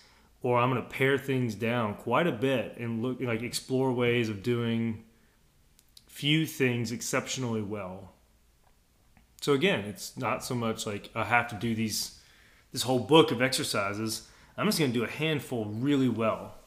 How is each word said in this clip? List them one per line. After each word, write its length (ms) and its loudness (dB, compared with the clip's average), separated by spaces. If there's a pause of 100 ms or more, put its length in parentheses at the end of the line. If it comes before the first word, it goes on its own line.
(420)
or 180 4
I'm 100 4
gonna 140 0
pare 340 2
things 360 0
down 420 -2
quite 300 2
a 60 2
bit 460 -2
and 260 -4
look, 160 -4
like, 220 -2
explore 500 -2
ways 380 2
of 140 -6
doing 600 0 (1000)
few 400 2
things 480 0
exceptionally 680 -4
well. 520 -10 (1300)
So 100 0
again, 300 2
it's 340 -10
not 300 -2
so 100 -4
much 300 -2
like 280 -8
I 120 -2
have 240 2
to 60 -10
do 200 -2
these, 460 -4 (500)
this 120 -4
whole 160 2
book 320 6
of 100 0
exercises. 880 -2 (260)
I'm 120 0
just 120 0
gonna 140 2
do 100 2
a 60 -4
handful 560 -2
really 420 2
well 480 0 (120)